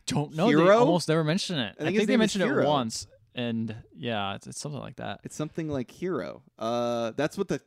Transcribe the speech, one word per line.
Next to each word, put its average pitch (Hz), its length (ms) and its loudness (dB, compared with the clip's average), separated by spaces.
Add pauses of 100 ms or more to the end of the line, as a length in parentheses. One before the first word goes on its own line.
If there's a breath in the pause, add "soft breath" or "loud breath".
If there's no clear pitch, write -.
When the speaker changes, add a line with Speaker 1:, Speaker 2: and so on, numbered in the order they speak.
Speaker 1:
don't 147 300 -2
know. 170 140 2
Speaker 2:
Hero? 160 160 6
Speaker 1:
They 190 60 8
almost 226 380 4
never 160 140 2
mention 165 360 -2
it. - 20 0 (180)
Speaker 2:
I - 40 -6
Speaker 1:
I - 20 -2
Speaker 2:
think - 20 0
Speaker 1:
think 185 120 0
Speaker 2:
his 214 80 2
Speaker 1:
they 262 60 4
Speaker 2:
name 240 60 6
is - 0 -
Speaker 1:
mentioned 202 240 2
it 190 40 2
Speaker 2:
Hero. 135 200 2
Speaker 1:
once, 131 400 0 (260)
and 113 400 -4 (220)
yeah, 107 400 -4
it's, - 120 -14
it's 127 120 -12
something 143 220 -10
like 107 160 -12
that. 107 260 -10
Speaker 2:
It's - 120 -14
something 156 340 -6
like 131 200 -4
Hero. 101 540 -8 (140)
Uh, 120 580 -2
that's 151 220 -2
what 196 100 -4
the, 143 200 -4